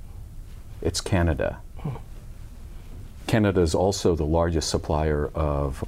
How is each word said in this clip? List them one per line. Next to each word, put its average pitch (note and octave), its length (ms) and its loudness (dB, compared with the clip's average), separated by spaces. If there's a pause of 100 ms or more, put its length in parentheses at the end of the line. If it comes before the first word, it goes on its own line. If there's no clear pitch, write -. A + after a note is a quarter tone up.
(840)
it's E2 180 -2
Canada. F2 600 2 (1700)
Canada G2+ 320 6
is D#2+ 120 6
also F#2+ 440 4
the D#2 80 0
largest E2 460 2
supplier D2+ 600 2
of C#2+ 560 0